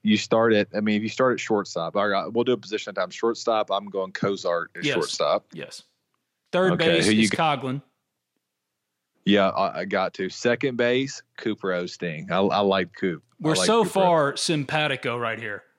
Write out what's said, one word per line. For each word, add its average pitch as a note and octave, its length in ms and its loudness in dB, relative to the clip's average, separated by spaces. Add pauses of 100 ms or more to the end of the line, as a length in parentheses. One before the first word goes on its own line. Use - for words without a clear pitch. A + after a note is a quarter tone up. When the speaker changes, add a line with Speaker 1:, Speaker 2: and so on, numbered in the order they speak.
Speaker 1:
you G#2+ 140 4
start A2+ 380 2
at, G#2 200 2
I G#2 60 -2
mean, G#2+ 160 0
if G#2+ 80 -2
you A2+ 40 -6
start B2+ 260 0
at - 60 -4
shortstop, F2 540 -2
all G2+ 140 0
right, F#2+ 240 -2
we'll A#2 120 0
do B2 80 2
a A#2+ 40 2
position G2+ 340 -6
at F#2+ 80 -8
a - 20 0
time. F2+ 100 -4
Shortstop, A2 600 -2
I'm G2+ 200 -2
going F#2+ 220 -4
Cozart F2 540 -2 (100)
at F2 80 -6
Speaker 2:
Yes. C#3+ 100 -2
Speaker 1:
shortstop. D#2+ 580 -2
Speaker 2:
Yes. - 320 -14 (640)
Third F3+ 220 2
Speaker 1:
Okay, E3 160 2
Speaker 2:
base E3+ 180 4
Speaker 1:
who G#3+ 60 6
you A3 100 6
Speaker 2:
is G#3 80 4
Speaker 1:
got? D#3 320 2
Speaker 2:
Coughlin. C3 200 -4 (1400)
Speaker 1:
Yeah, F#3 260 4
I, F#2+ 300 -2
I F#2 40 -6
got F#2+ 300 -2
to. F#2+ 140 -6
Second A#2+ 480 -2
base, B2 460 0 (140)
Cooper G#2 320 -4
Osteen. F2 640 -6
I, F2+ 60 2
I G2 220 2
like F#2+ 360 2
Coop. E2+ 260 -4 (120)
I - 60 -
Speaker 2:
We're D#3 140 0
Speaker 1:
like - 120 0
Speaker 2:
so A3+ 180 6
Speaker 1:
Cooper. F#3 60 -4
Speaker 2:
far E3 460 4
simpatico C#3+ 800 -2
right A2+ 220 -4
here. G#2 240 -10 (160)